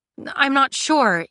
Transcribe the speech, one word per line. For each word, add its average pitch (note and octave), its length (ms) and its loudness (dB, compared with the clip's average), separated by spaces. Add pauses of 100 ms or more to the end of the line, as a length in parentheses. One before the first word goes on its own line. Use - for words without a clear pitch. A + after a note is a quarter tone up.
(360)
I'm C#4 180 0
not C#4 200 0
sure. A3 580 0